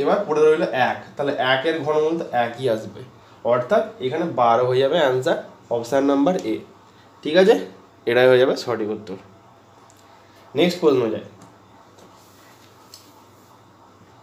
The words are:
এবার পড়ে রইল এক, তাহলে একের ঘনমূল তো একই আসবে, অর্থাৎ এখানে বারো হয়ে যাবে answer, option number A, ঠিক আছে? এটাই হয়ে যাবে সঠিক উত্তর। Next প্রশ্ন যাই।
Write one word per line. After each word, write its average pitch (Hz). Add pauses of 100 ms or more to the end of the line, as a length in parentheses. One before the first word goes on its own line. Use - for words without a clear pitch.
এবার 170
পড়ে 151
রইল 156 (260)
এক, 107 (160)
তাহলে 143 (200)
একের 160
ঘনমূল 156
তো 160 (200)
একই 117 (100)
আসবে, 107 (520)
অর্থাৎ 123 (240)
এখানে 151 (160)
বারো 120
হয়ে 127
যাবে 139
answer, 131 (380)
option 135
number 143 (180)
A, - (680)
ঠিক 151
আছে? 208 (560)
এটাই 123
হয়ে 127
যাবে 147 (100)
সঠিক 110
উত্তর। 98 (1400)
Next 175
প্রশ্ন 135 (120)
যাই। - (3000)